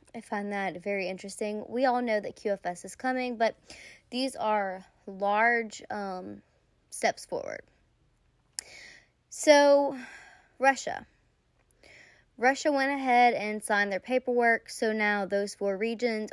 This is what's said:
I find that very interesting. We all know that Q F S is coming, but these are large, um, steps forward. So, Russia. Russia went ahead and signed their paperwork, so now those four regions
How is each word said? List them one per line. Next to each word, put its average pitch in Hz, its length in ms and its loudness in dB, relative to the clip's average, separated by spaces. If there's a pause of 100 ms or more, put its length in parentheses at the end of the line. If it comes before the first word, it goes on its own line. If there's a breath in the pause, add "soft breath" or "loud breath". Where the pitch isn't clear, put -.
(120)
I 226 100 -12
find 202 300 -6
that 190 300 -6
very 196 260 -4
interesting. 208 600 -8
We 247 160 -2
all 247 180 2
know 220 160 0
that 196 160 -8
Q 208 200 -2
F - 120 -10
S 180 180 -8
is 190 120 -14
coming, 254 400 -4
but 226 180 0 (560 loud breath)
these 254 240 -4
are 196 500 -2 (220)
large, 214 800 0
um, 202 540 -10 (480)
steps - 360 -4
forward. - 360 -10 (1700 loud breath)
So, 285 680 6 (640 loud breath)
Russia. - 480 0 (1300 loud breath)
Russia 269 360 2
went 269 180 2
ahead 247 440 6
and 214 280 -4
signed 202 300 0
their 185 80 -2
paperwork, 240 720 0
so 220 240 -2
now 208 320 0
those 202 280 -2
four 202 220 -2
regions 220 560 -4